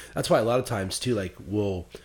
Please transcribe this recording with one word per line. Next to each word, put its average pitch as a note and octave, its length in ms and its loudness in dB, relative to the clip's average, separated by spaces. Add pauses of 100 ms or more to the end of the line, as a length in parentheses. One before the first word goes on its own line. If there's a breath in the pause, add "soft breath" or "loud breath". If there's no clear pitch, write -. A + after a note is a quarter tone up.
(140 loud breath)
That's D3 160 0
why E3 80 6
a A2+ 60 4
lot A#2+ 160 2
of C3 60 -2
times G2 320 -2
too, B2 160 0
like, F#2+ 200 -4 (120)
we'll, G2 420 -2 (160 loud breath)